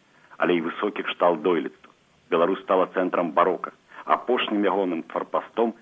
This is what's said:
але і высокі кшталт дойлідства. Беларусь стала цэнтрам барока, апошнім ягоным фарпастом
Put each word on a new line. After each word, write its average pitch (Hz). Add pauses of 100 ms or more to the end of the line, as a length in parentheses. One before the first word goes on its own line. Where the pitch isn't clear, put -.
(400)
але 85
і 80
высокі 95
кшталт 85
дойлідства. - (400)
Беларусь 87
стала 92
цэнтрам 90
барока, 87 (320)
апошнім 107
ягоным 92
фарпастом -